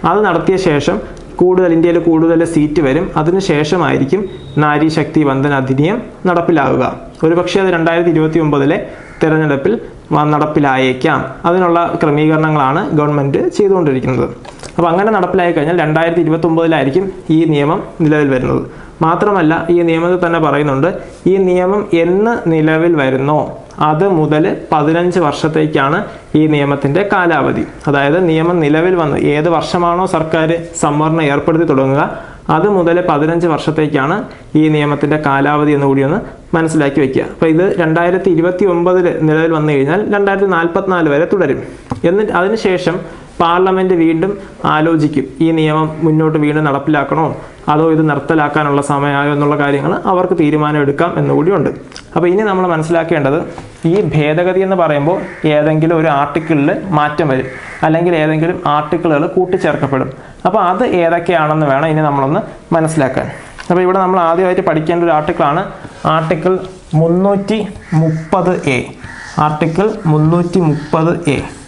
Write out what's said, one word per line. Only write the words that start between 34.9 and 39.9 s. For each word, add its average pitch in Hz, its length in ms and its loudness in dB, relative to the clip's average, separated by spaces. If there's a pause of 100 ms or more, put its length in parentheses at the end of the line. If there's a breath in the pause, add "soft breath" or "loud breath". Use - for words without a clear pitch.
കാലാവധി 147 500 2
എന്ന് 139 140 0
കൂടി 135 180 2
ഒന്ന് 175 100 0 (380 loud breath)
മനസ്സിലാക്കി 160 480 2
വെക്കുക. 131 200 0 (100)
അപ്പോൾ 160 200 2
ഇത് 175 100 2 (180)
രണ്ടായിരത്തി 175 520 2
ഇരുപത്തി 180 400 2
ഒമ്പതിൽ 180 320 2 (220)
നിലവിൽ 160 300 2
വന്നു 151 180 0
കഴിഞ്ഞാൽ 147 260 2 (140)